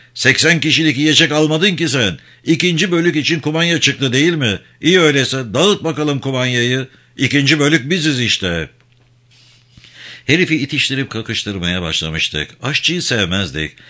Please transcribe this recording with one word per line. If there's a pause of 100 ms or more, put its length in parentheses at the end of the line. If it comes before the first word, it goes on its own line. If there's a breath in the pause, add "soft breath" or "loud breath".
(140 loud breath)
Seksen
kişilik
yiyecek
almadın
ki
sen. (280 loud breath)
İkinci
bölük
için
kumanya
çıktı
değil
mi? (220 soft breath)
İyi
öyleyse (160)
dağıt
bakalım
kumanyayı. (300 soft breath)
İkinci
bölük
biziz
işte." (1600 loud breath)
Herifi
itiştirip
kakıştırmaya
başlamıştık. (160)
Aşçıyı
sevmezdik. (180 loud breath)